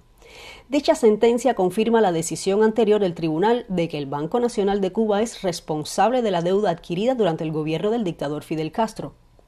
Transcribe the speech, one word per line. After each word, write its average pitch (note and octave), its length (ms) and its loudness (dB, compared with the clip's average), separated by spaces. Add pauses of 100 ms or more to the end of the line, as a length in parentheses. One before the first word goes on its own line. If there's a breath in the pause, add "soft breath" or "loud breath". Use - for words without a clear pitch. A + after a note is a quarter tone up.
(680 loud breath)
Dicha C#4+ 260 2
sentencia A#3 600 4
confirma A3 440 2
la F#3+ 140 4
decisión F#3+ 500 0
anterior G#3+ 380 4
del F3+ 120 0
tribunal F3 540 0
de F3 220 -2
que D3+ 80 -6
el C#3+ 80 -6
Banco D3 340 -4
Nacional G3+ 400 0
de F#3 140 -2
Cuba G#3+ 280 0
es - 200 -6
responsable F#3 800 -2
de G#3+ 100 0
la E3+ 100 0
deuda F#3+ 280 0
adquirida F#3+ 460 -2
durante E3+ 280 0
el D#3+ 80 -4
gobierno D#3+ 380 -2
del A3+ 160 -2
dictador D3 380 -6
Fidel D#3 280 -6
Castro. A3 420 -6 (340)